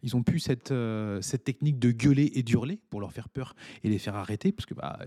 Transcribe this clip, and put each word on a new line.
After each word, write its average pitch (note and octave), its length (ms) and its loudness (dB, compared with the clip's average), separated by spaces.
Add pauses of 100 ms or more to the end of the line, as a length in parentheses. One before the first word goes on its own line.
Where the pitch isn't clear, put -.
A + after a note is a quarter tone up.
ils B2 100 -2
ont B2 80 2
pu E3+ 160 2
cette, C3 320 -2
euh, A2 500 -2
cette - 220 -4
technique C#3+ 380 0
de B2 100 6
gueuler C#3 440 4
et B2+ 100 0
d'hurler A#2 340 2 (120)
pour G#2 100 -6
leur G2 120 -8
faire - 160 -12
peur - 280 -10 (260)
et A2 80 2
les G2+ 80 4
faire G2+ 160 -6
arrêter, G#2 380 0
parce - 140 -8
que, - 80 -8
bah, - 320 -8